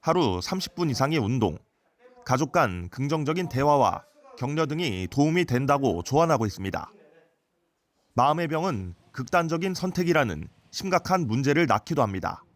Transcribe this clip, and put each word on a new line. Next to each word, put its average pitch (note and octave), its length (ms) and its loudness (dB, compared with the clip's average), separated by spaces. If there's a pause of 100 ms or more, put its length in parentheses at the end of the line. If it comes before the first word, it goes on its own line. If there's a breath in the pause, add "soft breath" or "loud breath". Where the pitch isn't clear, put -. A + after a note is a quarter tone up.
하루 C3 400 2
삼십 - 320 -6
분 E3+ 160 -2
이상의 C#3+ 300 0
운동, G#2+ 400 0 (680)
가족 C3 260 0
간 F2+ 380 0
긍정적인 D#3 600 -2
대화와 C3+ 540 2 (320)
격려 D3 300 -4
등이 C3+ 460 -4
도움이 D#3 340 2
된다고 C3 560 0
조언하고 C#3+ 460 2
있습니다. F#2+ 440 -8 (1200)
마음의 D3+ 320 2
병은 D3 480 -4 (160)
극단적인 E3 640 -2
선택이라는 D#3+ 720 0 (240)
심각한 F3+ 560 0
문제를 C#3 400 2
낳기도 C3+ 340 2
합니다. F#2+ 420 -2 (120)